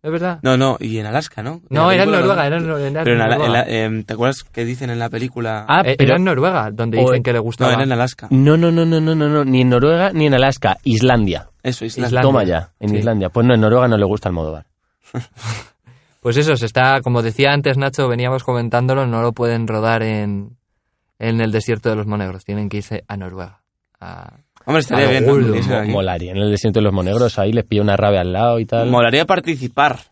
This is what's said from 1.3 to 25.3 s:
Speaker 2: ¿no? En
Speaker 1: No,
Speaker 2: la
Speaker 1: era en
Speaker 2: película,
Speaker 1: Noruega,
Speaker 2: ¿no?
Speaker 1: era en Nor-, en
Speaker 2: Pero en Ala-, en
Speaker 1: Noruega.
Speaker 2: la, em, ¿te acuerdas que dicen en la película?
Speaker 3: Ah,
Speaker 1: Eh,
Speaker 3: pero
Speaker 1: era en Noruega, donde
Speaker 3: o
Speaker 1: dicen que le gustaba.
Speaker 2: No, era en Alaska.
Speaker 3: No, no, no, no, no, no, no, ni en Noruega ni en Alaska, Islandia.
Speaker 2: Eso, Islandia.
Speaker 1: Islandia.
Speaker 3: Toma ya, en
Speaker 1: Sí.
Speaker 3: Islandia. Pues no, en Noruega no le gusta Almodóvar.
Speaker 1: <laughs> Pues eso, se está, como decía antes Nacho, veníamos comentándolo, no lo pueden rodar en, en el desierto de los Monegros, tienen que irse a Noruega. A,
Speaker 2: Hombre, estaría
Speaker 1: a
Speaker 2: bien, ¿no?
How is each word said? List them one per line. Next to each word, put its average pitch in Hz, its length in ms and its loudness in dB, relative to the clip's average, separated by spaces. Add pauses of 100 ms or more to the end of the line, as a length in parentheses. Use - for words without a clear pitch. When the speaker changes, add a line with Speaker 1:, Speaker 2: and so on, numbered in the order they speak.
Speaker 2:
¿no? 139 120 -10
En 170 160 -18
Speaker 1:
No, 151 160 2
Speaker 2:
la 190 80 4
Speaker 1:
era 185 100 4
en 202 60 2
Speaker 2:
película, 196 260 2
Speaker 1:
Noruega, 165 60 0
Speaker 2:
¿no? 139 40 0
Speaker 1:
era 156 120 -2
en 165 80 -4
Nor-, 151 140 -4 (180)
en 160 60 -4
Speaker 2:
Pero 120 120 2
en 113 60 2
Ala-, 113 140 2
en - 40 -2
Speaker 1:
Noruega. 120 240 2
Speaker 2:
la, - 60 -6
em, 110 340 -2
¿te - 80 -10
acuerdas 120 320 -2
que 117 220 -8
dicen 123 240 -6
en 117 80 -4
la 117 100 -4
película? 113 580 -6
Speaker 3:
Ah, 175 180 2
Speaker 1:
Eh, 131 120 0
Speaker 3:
pero 135 140 4
Speaker 1:
era 151 80 4
en 185 60 0
Noruega, 151 480 0
donde 113 260 -2
Speaker 3:
o 131 80 4
Speaker 1:
dicen 127 160 2
que 123 100 -2
le 120 60 2
gustaba. 117 320 0
Speaker 2:
No, 120 80 2
era 135 60 0
en 135 80 0
Alaska. 120 380 -4
Speaker 3:
No, 139 280 6
no, 170 120 4
no, 165 140 2
no, 160 160 2
no, 160 140 0
no, 151 140 0
no, 151 180 2
ni 127 160 4
en 127 80 4
Noruega 165 420 2
ni 156 140 2
en 139 80 4
Alaska, 127 500 2
Islandia. 113 640 2 (140)
Speaker 2:
Eso, 123 240 -6
Islandia. 123 220 -6
Speaker 1:
Islandia. 123 200 0
Speaker 3:
Toma 123 160 2
ya, 85 360 -2
en 104 100 -2
Speaker 1:
Sí. 104 60 0
Speaker 3:
Islandia. 104 340 0
Pues 120 160 2
no, 123 80 6
en 113 80 4
Noruega 123 260 4
no 113 80 2
le 101 80 2
gusta 101 240 -2
Almodóvar. 80 380 -6 (460)
Speaker 1:
<laughs> 123 120 -8 (960)
Pues 120 180 0
eso, 151 180 2
se 117 80 -4
está, 131 380 2
como 120 180 0
decía 123 320 0
antes 143 240 0
Nacho, 135 320 -2
veníamos 123 360 -2
comentándolo, 123 640 0
no 117 140 -2
lo 117 140 0
pueden 117 320 -2
rodar 110 360 0
en, 104 540 -4 (640)
en 113 240 -2
el 110 100 -2
desierto 113 380 -2
de 110 60 -2
los 107 100 -4
Monegros, 95 400 -6
tienen 101 240 -6
que 104 80 -6
irse - 300 -10
a 104 100 -10
Noruega. 92 420 -12 (400)
A, 87 320 -18 (320)
Speaker 2:
Hombre, 156 160 0
estaría 139 280 0
Speaker 1:
a - 20 2
Speaker 2:
bien, 127 160 2
¿no? 135 80 4